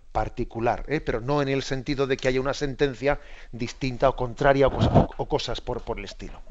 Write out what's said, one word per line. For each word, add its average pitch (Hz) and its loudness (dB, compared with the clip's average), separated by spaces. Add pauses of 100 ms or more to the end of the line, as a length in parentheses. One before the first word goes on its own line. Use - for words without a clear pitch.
(140)
particular, 113 -2
¿eh? 151 -2
pero 139 -2
no 143 0
en 139 0
el 135 0
sentido 135 -2
de 131 2
que 131 0
haya 131 2
una 131 0
sentencia 139 0 (320)
distinta 120 0
o 127 2
contraria 139 4
o 123 0
cosa-, 117 2
o, 139 6
o - -4
cosas 123 -2
por, 113 -6
por 110 -6
el 98 -8
estilo, - -12